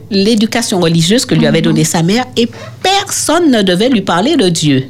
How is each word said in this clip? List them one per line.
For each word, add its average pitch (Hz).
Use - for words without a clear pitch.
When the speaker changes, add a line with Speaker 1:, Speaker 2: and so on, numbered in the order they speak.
Speaker 1:
l'éducation 214
religieuse 170
que -
lui 156
avait 151
Speaker 2:
Mhm. 165
Speaker 1:
donnée 156
sa 165
mère 208
et 226
personne 359
ne 220
devait 214
lui 226
parler 202
de 208
Dieu. 147